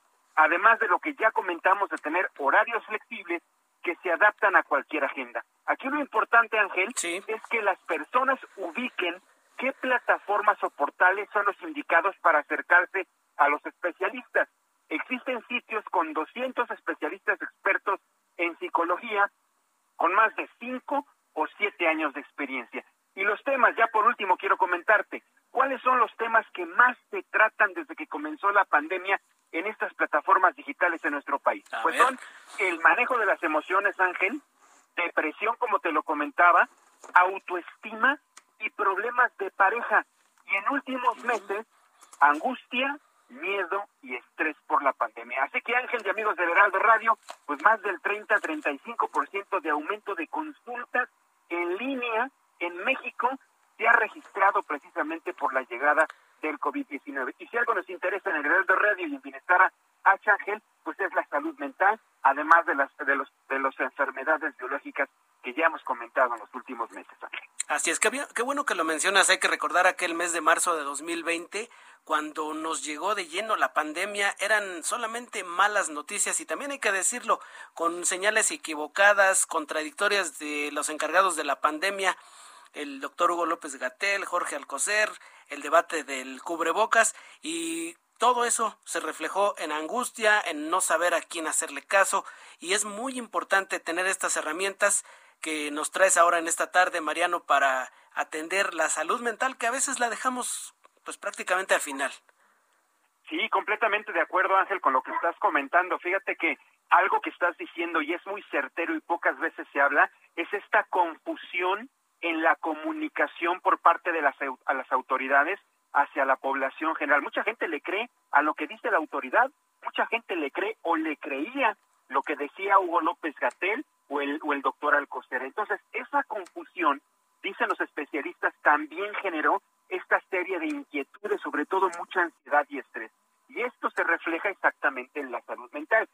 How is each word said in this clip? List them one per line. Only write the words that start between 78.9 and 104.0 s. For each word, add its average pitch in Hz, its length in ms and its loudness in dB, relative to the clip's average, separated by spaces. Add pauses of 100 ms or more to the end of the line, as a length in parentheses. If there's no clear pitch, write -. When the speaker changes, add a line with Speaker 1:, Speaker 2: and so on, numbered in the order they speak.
Speaker 2:
contradictorias 160 920 -2
de 147 320 -4
los 147 180 -4
encargados 160 460 2
de 156 80 -4
la 143 160 -2
pandemia, 180 560 0 (580)
el 143 260 -10
doctor 170 320 0
Hugo 170 140 0
López-Gatell, 165 800 -4
Jorge 165 300 -4
Alcocer, 190 540 -2 (380)
el 143 140 -10
debate 156 420 2
del 131 400 -10
cubrebocas 170 720 2 (260)
y 165 540 -8 (240)
todo 240 260 2
eso 226 380 -2
se - 160 -6
reflejó 175 580 -2
en 165 140 -6
angustia, 208 760 0
en 156 240 -6
no 180 120 2
saber 170 320 2
a 160 80 0
quién 160 260 -8
hacerle 147 340 -4
caso 196 420 2 (360)
y 170 140 -2
es 208 120 0
muy 233 320 -8
importante 190 600 -2
tener 170 260 -2
estas 190 320 0
herramientas 190 680 0 (360)
que 151 300 -4
nos 147 180 -4
traes 185 280 4
ahora 170 200 6
en 165 100 -2
esta 165 240 -2
tarde, 175 300 2
Mariano, 165 420 -2
para 135 480 2 (220)
atender 165 600 -2
la 160 160 0
salud 165 320 -2
mental, 240 360 -2
que 240 100 -2
a 233 40 0
veces 262 280 -2
la 240 100 2
dejamos, 254 640 -6 (300)
pues, - 140 -12
prácticamente 196 580 -2
al 165 60 2
final. 139 300 -4 (1160)
Speaker 1:
Sí, 208 200 -4
completamente 208 640 0